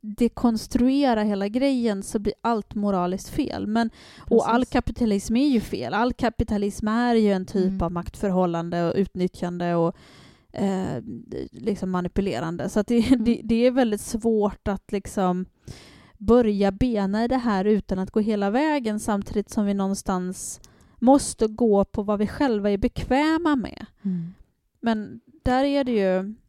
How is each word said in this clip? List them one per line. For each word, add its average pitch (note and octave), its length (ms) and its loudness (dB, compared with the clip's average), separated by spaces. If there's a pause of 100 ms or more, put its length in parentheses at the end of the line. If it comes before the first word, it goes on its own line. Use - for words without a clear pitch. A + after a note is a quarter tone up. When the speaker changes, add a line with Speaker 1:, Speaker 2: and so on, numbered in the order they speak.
Speaker 1:
dekonstruera A#3 1200 0
hela G3+ 260 0
grejen A#3 540 0
så - 160 -6
blir G#3 220 -2
allt A#3 340 -4
moraliskt F#3+ 540 -2
fel. G3+ 380 -4
Men, A3+ 240 0 (280)
och - 100 -18
Speaker 2:
Precis. A3+ 180 6
Speaker 1:
all A#3+ 180 2
kapitalism A3+ 720 0
är C#4+ 120 4
ju A#3+ 120 4
fel. B2 340 -6
All A#3+ 180 0
kapitalism G#3+ 760 -2
är A#3+ 260 2
ju G#3+ 180 6
en F#3 140 0
typ G3 220 0
Speaker 2:
Mm. F#3+ 140 -2
Speaker 1:
av E3+ 100 -2
maktförhållande F3 920 -2
och E3+ 120 0
utnyttjande F3+ 760 -2
och, E3+ 220 2 (560)
eh, F#3 500 -4 (500)
liksom F#3+ 380 -6
manipulerande. F3 800 -4
Så G#3+ 120 0
att G3+ 60 0
det, A#3 220 2
Speaker 2:
Mm. B3 160 4
Speaker 1:
det, A#3 200 0
det A#3 220 2
är B3+ 40 6
väldigt A#3+ 300 0
svårt G#3+ 680 -2
att - 240 -6
liksom F#3 540 -2 (720)
börja G#3 540 4
bena G#3 520 0
i A#3+ 40 -2
det B3+ 80 0
här G#3+ 280 0
utan G3+ 340 2
att A#2 120 -4
gå A3 100 0
hela G#3 300 0
vägen, B3 500 0
samtidigt G3+ 500 -4
som G#3 160 -2
vi G3+ 80 0
någonstans F#3+ 840 -4 (400)
måste C4 460 4
gå G#3+ 380 2
på - 180 -6
vad G3+ 160 -2
vi G#3+ 80 0
själva G#3 440 0
är G3+ 80 0
bekväma D4+ 800 2
med. - 300 -8 (180)
Speaker 2:
Mm. F3+ 300 -4 (460)
Speaker 1:
Men A3+ 400 -4 (220)
där B3+ 220 2
är C#4 200 2
det B3 80 -2
ju F#3+ 420 0 (140)